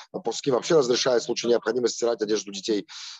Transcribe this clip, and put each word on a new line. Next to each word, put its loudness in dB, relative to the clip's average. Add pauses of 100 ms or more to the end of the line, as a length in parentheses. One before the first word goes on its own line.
(140)
э, -8
пуски -2
вообще 2
разрешают 2
в -12
случае -2
необходимости 2
стирать 0
одежду -2
детей, -4 (320)